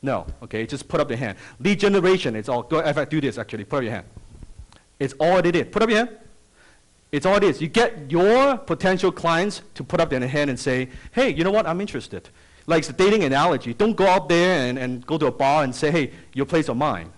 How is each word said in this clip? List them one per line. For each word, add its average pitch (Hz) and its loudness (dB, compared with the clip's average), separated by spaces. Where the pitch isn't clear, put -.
No. 120 -2
Okay, 110 -6
just 131 -10
put 160 0
up 143 0
your 117 -4
hand. 110 -6
Lead 185 0
generation, 185 2
it's 107 -8
all, 123 -2
go, 160 -2
in 160 0
fact, 143 -4
do 156 0
this 131 -2
actually, 110 -10
put 147 -4
up 131 -2
your 110 -4
hand. 95 -10
It's 139 -4
all 175 4
it 175 2
is. - 0
Put 208 2
up 226 2
your 220 2
hand. 233 0
It's 147 -2
all 190 4
it 202 4
is. 185 2
You 156 -4
get 151 0
your 233 4
potential 185 0
clients 170 -2
to - -12
put 135 -2
up 165 0
their 127 -2
hand 147 0
and 123 -4
say, 127 -2
"Hey, 247 0
you 156 -2
know 180 2
what? 208 2
I'm 165 -4
interested." 117 -10
Like 165 2
the 139 -10
dating 196 4
analogy. 135 0
Don't 214 0
go 185 4
out 190 2
there 170 2
and, 123 -4
and 127 -6
go 156 -4
to 147 0
a 123 0
bar 143 2
and 127 -4
say, 151 0
"Hey, 151 0
your 135 -2
place 160 0
or 120 -2
mine." 107 -4